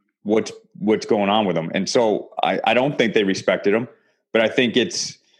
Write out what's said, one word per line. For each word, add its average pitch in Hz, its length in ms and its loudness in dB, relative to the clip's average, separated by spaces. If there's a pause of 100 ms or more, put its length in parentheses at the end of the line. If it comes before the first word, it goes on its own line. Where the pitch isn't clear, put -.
(240)
what's, 107 280 0 (260)
what's 101 280 0
going 104 240 0
on 107 160 2
with 87 100 0
them. 82 180 -4
And 95 140 -2
so 113 420 0 (120)
I, - 220 0
I 113 100 2
don't 139 240 0
think 110 160 2
they 110 100 4
respected 95 500 0
them, 120 140 -2 (440)
but 113 100 4
I 110 60 2
think 120 280 0
it's - 420 -4 (220)